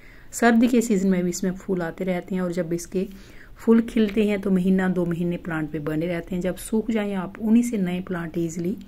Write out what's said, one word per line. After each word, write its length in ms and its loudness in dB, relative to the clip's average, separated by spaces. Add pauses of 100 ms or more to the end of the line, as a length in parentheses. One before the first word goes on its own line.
(340)
सर्दी 340 6
के 140 4
सीजन 280 2
में 140 2
भी 60 0
इसमें 240 -2
फूल 280 -4
आते 220 -6
रहते 320 -4
हैं 60 -2
और 100 -2
जब 220 -2
इसके 320 -4 (520)
फूल 260 6
खिलते 420 2
हैं 160 0
तो 100 0
महीना 380 4
दो 160 0
महीने 340 -2
प्लांट 320 -6
पे 100 -6
बने 260 -2
रहते 280 -4
हैं। 60 -2
जब 160 -2
सूख 340 -4
जाएं 240 -2
आप 240 -6
उन्हीं 240 4
से 160 -4
नए 220 -2
प्लांट 360 -6
ईजीली 380 -4 (120)